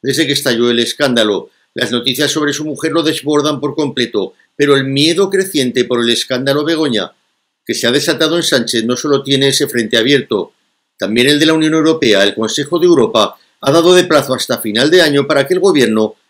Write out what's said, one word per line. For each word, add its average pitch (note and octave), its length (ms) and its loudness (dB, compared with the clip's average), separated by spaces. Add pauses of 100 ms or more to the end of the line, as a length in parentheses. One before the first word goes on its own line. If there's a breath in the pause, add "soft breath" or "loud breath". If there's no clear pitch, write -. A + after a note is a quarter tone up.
desde C#3 240 0
que C#3 80 -2
estalló A#2+ 360 0
el A#2+ 100 0
escándalo. A#2 680 0 (240 loud breath)
Las A#2 180 -4
noticias B2+ 400 -2
sobre D3 220 -2
su D3+ 120 -8
mujer D3+ 280 -6
lo D#3+ 100 0
desbordan D3 560 -2
por C#3 160 -6
completo, A#2+ 600 -4 (200 soft breath)
pero C#3+ 220 2
el C3+ 80 0
miedo D#3+ 460 0
creciente C3+ 540 -2
por A#2+ 160 -2
el A#2 100 0
escándalo C3+ 540 -2
Begoña, D3 480 -2 (540)
que A2 80 -4
se - 120 -4
ha A#2+ 60 2
desatado D3+ 440 0
en E3+ 60 -2
Sánchez, A#2 420 -2
no B2 120 -2
solo C#3 260 -2
tiene C3+ 260 0
ese C3+ 180 0
frente A#2 300 -2
abierto, A2+ 560 0 (460)
también A2+ 300 0
el D3 120 2
de D#3 60 4
la D#3+ 80 2
Unión D#3 200 0
Europea. D#3 480 2
El G3+ 120 0
Consejo C#3+ 440 -4
de F3 80 2
Europa A2+ 500 2 (240 loud breath)
ha C3+ 120 0
dado E3+ 220 4
de F3+ 100 6
plazo C#3+ 300 0
hasta A#2+ 240 -4
final A#2 320 0
de F3 120 6
año C#3+ 240 2
para C#3+ 220 0
que F#3 60 0
el F3+ 60 0
gobierno A2+ 540 2 (160)